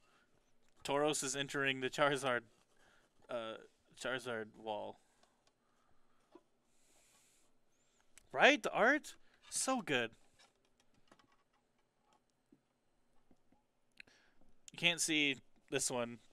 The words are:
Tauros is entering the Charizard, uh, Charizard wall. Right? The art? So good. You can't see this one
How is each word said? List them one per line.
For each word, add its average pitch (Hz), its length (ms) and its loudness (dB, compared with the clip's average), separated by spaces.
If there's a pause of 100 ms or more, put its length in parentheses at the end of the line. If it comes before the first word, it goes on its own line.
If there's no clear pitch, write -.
(840)
Tauros 147 380 0
is 135 120 -4
entering 139 460 -2
the 127 80 0
Charizard, 135 520 2 (880)
uh, 113 260 -6 (460)
Charizard 120 440 -6 (120)
wall. 104 420 -8 (3250)
Right? 214 300 8
The - 100 -2
art? 247 440 2 (340)
So 262 320 -2
good. 123 300 0 (4000)
You - 60 -18
can't 170 240 2
see 147 360 2 (340)
this 135 180 -2
one 120 300 -4 (120)